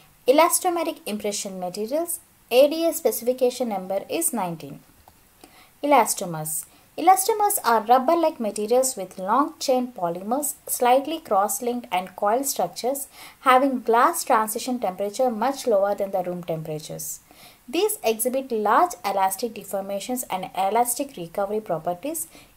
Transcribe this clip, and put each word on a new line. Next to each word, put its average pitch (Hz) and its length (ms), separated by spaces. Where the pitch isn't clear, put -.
elastomeric 330 800
impression 208 540
materials. 214 600
A 262 180
D 320 200
A 320 40
specification 247 800
number 190 300
is 330 240
nineteen. 170 460
Elastomers. 190 800
Elastomers 403 680
are 226 180
rubber-like 311 580
materials 220 580
with 185 220
long 247 400
chain 254 400
polymers, 196 560
slightly 277 540
cross-linked 233 720
and 185 240
coiled 240 320
structures, 240 580
having 254 400
glass 262 420
transition 233 560
temperature 202 500
much 220 380
lower 202 260
than 202 160
the 190 140
room 180 200
temperatures. 160 760
These 392 340
exhibit 247 480
large 233 420
elastic 196 480
deformations 196 800
and 185 260
elastic 233 580
recovery 202 460
properties 180 680